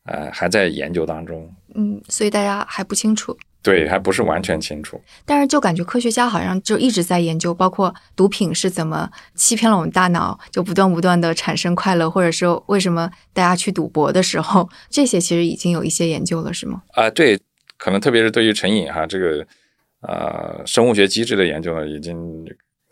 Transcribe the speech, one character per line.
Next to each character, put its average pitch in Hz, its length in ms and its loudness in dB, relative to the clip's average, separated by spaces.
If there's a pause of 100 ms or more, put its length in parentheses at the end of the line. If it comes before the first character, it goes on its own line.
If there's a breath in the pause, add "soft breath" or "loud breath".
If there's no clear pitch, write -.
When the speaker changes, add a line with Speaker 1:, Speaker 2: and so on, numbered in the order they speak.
Speaker 1:
呃， - 280 -10
还 90 180 -4
在 98 180 2
研 73 260 -6
究 82 120 -2
当 80 200 -8
中。 85 280 -14 (220)
Speaker 2:
嗯， 208 320 -4
所 - 180 -4
以 208 40 0
大 208 140 -2
家 202 240 -4
还 - 160 -8
不 - 120 -10
清 214 200 2
楚。 - 220 -8 (260)
Speaker 1:
对， 85 240 4
还 92 120 0
不 95 120 0
是 95 120 0
完 82 180 0
全 82 180 -2
清 76 220 -8
楚。 - 180 -16 (240 soft breath)
Speaker 2:
但 294 160 2
是 285 60 4
就 285 140 2
感 180 160 2
觉 180 80 -2
科 214 160 -2
学 240 100 0
家 240 180 2
好 202 140 -2
像 185 220 -2
就 - 160 0
一 262 100 2
直 202 140 0
在 180 160 2
研 165 180 0
究， 170 160 -2
包 185 160 2
括 185 240 0 (220 loud breath)
毒 190 120 6
品 196 260 0
是 185 160 -2
怎 180 160 -4
么 156 220 -4 (280 loud breath)
欺 - 200 2
骗 226 140 4
了 208 80 6
我 170 40 2
们 160 100 -4
大 185 160 4
脑， - 320 0 (100)
就 185 140 -2
不 185 100 -4
断 190 180 6
不 170 80 0
断 175 200 4
地 165 160 2
产 - 200 -4
生 175 200 0
快 190 180 0
乐， 165 160 2
或 185 140 2
者 170 80 2
是 180 140 -2 (200)
为 202 140 2
什 180 120 0
么 165 160 -2 (260 loud breath)
大 185 100 2
家 180 120 4
去 185 160 -4
赌 170 160 -2
博 143 240 2
的 180 120 2
时 160 180 -2
候， 180 260 2 (220 loud breath)
这 285 160 2
些 196 160 2
其 175 140 0
实 170 100 2
已 165 80 -2
经 175 180 -2
有 170 120 -2
一 151 60 -4
些 170 180 -2
研 160 180 -2
究 165 160 -4
了， - 100 -8
是 - 140 -10
吗？ - 160 -10 (120)
Speaker 1:
啊， 113 180 2
对， 120 280 4 (380)
可 - 140 -4
能 98 100 0
特 143 80 2
别 117 140 4
是 110 80 2
对 113 140 2
于 110 60 4
成 104 160 -2
瘾 95 240 0
哈， 80 140 -4
这 95 140 -6
个， 78 260 -2 (560)
呃， - 640 -8
生 - 220 2
物 117 80 4
学 98 120 6
机 107 160 -2
制 117 120 -2
的 98 100 4
研 78 160 -4
究 82 180 -4
呢， 76 80 -6
已 76 120 -8
经、 85 440 -12 (480)